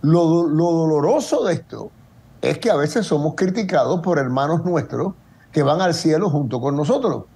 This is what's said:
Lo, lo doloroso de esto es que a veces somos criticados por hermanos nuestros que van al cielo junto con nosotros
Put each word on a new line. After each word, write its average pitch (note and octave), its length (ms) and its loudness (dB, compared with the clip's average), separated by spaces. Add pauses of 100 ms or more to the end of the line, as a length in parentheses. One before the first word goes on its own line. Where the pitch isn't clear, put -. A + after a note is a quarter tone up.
Lo, E3 460 4
lo E3 240 2
doloroso E3 720 0
de F#3+ 100 0
esto - 360 -10 (520)
es - 160 -2
que A2+ 120 0
a B2+ 60 4
veces D3+ 300 0
somos D3 300 0
criticados F#3 640 0
por E3+ 180 0
hermanos C#3 460 0
nuestros D#3+ 500 -2 (380)
que D3+ 100 2
van D3 180 2
al F3+ 140 2
cielo D#3+ 340 0
junto C3 320 -2
con C#3 160 -2
nosotros D3+ 480 -2 (120)